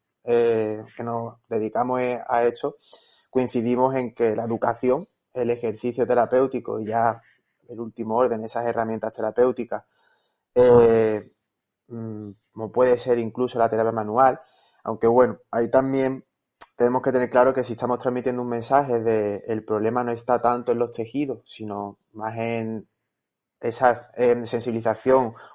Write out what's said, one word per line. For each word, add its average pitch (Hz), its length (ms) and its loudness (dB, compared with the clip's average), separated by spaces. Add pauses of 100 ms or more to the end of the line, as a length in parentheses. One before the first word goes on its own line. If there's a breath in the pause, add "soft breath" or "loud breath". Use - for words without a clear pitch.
(240)
eh, 113 600 0 (100)
que 120 80 -10
nos 117 340 -8 (120)
dedicamos, 120 520 -2
eh, 123 260 -2
a 120 180 2
esto, 120 320 -2 (540 loud breath)
coincidimos 123 640 0
en 123 180 -4
que 113 220 0
la 113 100 -4
educación, 117 640 -2 (240)
el 120 180 -2
ejercicio 117 560 -4
terapéutico 120 720 0
y 110 80 -6
ya 113 360 0 (460)
el 110 120 -14
último 110 360 -6
orden, 117 280 0
esas 120 220 -6
herramientas 110 480 -4
terapéuticas, 117 680 -2 (720)
eh, 113 800 6 (560)
mm, 110 420 -12 (220)
como 110 200 -10
puede 123 260 4
ser 120 200 0
incluso 120 400 -2
la 117 120 2
terapia 113 220 0
manual, 113 480 2 (440 soft breath)
aunque 113 220 -2
bueno, 117 320 4 (120)
ahí 117 200 -2
también 135 540 0 (520)
tenemos 123 260 2
que 131 100 0
tener 123 180 0
claro 127 240 4
que 131 100 -2
si 117 100 -6
estamos 120 240 -4
transmitiendo 123 440 -4
un 123 60 -8
mensaje 120 520 0
de 107 460 0
el 110 180 -4
problema 110 400 -2
no 120 80 -4
está 117 280 0
tanto 120 320 0
en 120 60 -2
los 120 120 -2
tejidos, 120 560 -8
sino 101 520 -10 (140)
más 110 260 -10
en 113 500 -6 (720)
esa, 120 540 0
em, 120 320 2
sensibilización 117 880 0 (200 loud breath)